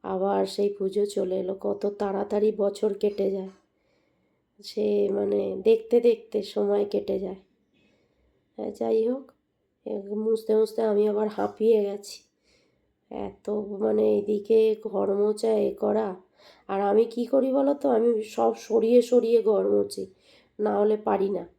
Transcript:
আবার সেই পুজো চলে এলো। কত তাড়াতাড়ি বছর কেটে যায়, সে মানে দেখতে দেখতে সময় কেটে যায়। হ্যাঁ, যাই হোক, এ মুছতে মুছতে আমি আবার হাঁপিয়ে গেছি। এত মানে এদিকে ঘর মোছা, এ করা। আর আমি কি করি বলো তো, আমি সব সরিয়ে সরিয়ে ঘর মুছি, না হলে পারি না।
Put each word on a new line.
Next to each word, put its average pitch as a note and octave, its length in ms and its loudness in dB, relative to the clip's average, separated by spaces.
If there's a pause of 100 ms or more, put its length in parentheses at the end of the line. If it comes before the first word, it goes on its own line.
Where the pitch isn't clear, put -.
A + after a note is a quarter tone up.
আবার G3 440 -2
সেই G3+ 320 -2
পুজো G3 280 -2
চলে F#3+ 320 -4
এলো। F#3 220 -4
কত G3+ 260 -4
তাড়াতাড়ি G3+ 640 -2
বছর G3+ 420 -2
কেটে G3+ 360 -2
যায়, F#3+ 180 -6 (1120)
সে G#3 500 -2
মানে G3+ 520 -2
দেখতে A3+ 360 4
দেখতে A3 420 0
সময় G3+ 420 0
কেটে G3+ 340 -4
যায়। F#3+ 180 -8 (1200)
হ্যাঁ, G#3+ 160 -8
যাই A3+ 360 0
হোক, C4 240 -4 (520)
এ G#3 180 -6 (120)
মুছতে A3 420 0
মুছতে A3 260 0
আমি G#3+ 260 2
আবার G#3+ 200 0
হাঁপিয়ে G#3+ 560 2
গেছি। G3+ 380 -10 (920)
এত G3+ 360 -10
মানে G#3 680 0
এদিকে G#3+ 680 2
ঘর G3 300 -2
মোছা, G#3+ 380 0
এ G#3 220 0
করা। G#3 420 -2 (520)
আর G3 120 -2
আমি G3+ 240 4
কি A#3+ 200 -4
করি C4 280 2
বলো C#4 220 2
তো, C#4+ 140 -2
আমি A3+ 340 2
সব A3+ 340 0
সরিয়ে A3+ 460 4
সরিয়ে A#3 400 4
ঘর G3+ 280 2
মুছি, G3+ 360 -2 (540)
না G#3 180 0
হলে G#3+ 180 2
পারি G3 340 0
না। F3 160 -6 (120)